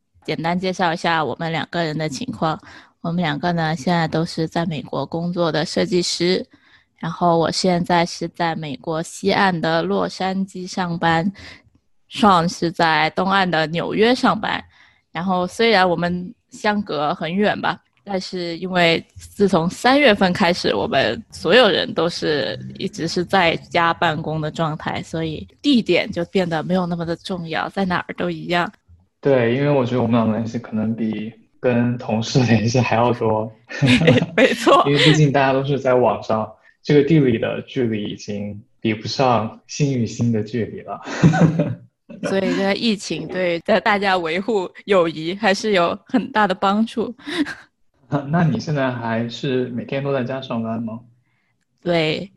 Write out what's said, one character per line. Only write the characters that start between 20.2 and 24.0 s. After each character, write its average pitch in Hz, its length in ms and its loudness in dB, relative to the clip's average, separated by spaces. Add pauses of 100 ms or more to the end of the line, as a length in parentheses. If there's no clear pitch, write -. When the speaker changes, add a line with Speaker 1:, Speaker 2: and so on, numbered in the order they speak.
Speaker 1:
开 175 200 2
始， - 220 0
我 98 120 0
们 123 340 0 (100)
所 - 240 0
有 240 140 8
人 110 260 0
都 165 140 0
是 156 500 -2 (200)
一 - 80 -6
直 165 220 -6
是 175 160 -4
在 170 320 2
家 170 360 0
办 160 280 -2